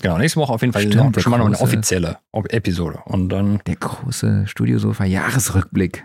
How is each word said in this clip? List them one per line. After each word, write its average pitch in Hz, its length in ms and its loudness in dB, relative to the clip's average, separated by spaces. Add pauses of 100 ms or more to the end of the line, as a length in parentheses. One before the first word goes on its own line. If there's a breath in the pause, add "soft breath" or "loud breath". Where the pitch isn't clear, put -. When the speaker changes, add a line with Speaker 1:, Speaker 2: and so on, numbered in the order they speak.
Speaker 1:
Genau, 87 160 0
nächste 156 220 2
Woche 135 140 0
auf - 80 -2
jeden 123 120 2
Fall 104 100 2
Speaker 2:
Stimmt, 104 120 2
Speaker 1:
noch, 127 160 6
Speaker 2:
der 101 100 0
Speaker 1:
schon 104 100 2
mal 120 80 4
noch 117 60 4
eine 101 120 2
Speaker 2:
große - 140 0
Speaker 1:
offizielle 95 460 0 (140)
Ob-, 104 200 -6
Episode. 87 540 -2
Und 92 240 -2
dann 101 380 0
Speaker 2:
Der - 80 -2
große 107 720 -2
Studiosofa-Jahresrückblick. 104 1600 0